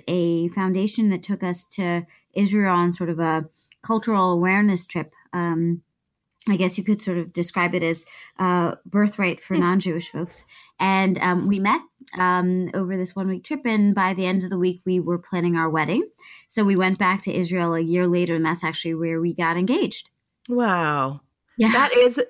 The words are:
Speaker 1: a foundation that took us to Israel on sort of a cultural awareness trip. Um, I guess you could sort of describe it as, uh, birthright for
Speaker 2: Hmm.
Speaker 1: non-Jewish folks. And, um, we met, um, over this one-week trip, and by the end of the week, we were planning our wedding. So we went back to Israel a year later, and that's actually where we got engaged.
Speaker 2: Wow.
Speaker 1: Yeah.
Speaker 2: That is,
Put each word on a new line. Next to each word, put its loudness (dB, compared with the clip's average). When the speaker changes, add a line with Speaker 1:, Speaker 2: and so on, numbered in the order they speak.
Speaker 1:
a 0
foundation 0
that -2
took -4
us -4
to -4
Israel 2
on 2
sort -4
of -4
a -2
cultural 0
awareness 2
trip. -6
Um, -2
I 2
guess 0
you -6
could 0
sort -2
of -6
describe -2
it 0
as, -2
uh, 0
birthright 0
for -4
Speaker 2:
Hmm. 2
Speaker 1:
non-Jewish 0
folks. -8
And, 2
um, 0
we 2
met, 0
um, 0
over -4
this -4
one-week -4
trip, -6
and 4
by 0
the -2
end 0
of -6
the -4
week, 0
we 2
were -2
planning -2
our 0
wedding. 0
So 0
we 4
went 2
back 0
to -4
Israel -2
a -2
year 0
later, 0
and 0
that's 0
actually -4
where -2
we 0
got 0
engaged. 0
Speaker 2:
Wow. 0
Speaker 1:
Yeah. 4
Speaker 2:
That 2
is, 6